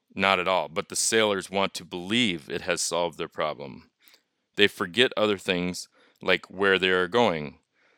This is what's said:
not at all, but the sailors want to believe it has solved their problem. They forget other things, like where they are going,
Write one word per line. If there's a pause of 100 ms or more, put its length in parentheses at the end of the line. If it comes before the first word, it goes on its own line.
(140)
not
at
all,
but
the
sailors
want
to
believe
it
has
solved
their
problem. (680)
They
forget
other
things, (340)
like
where
they
are
going, (380)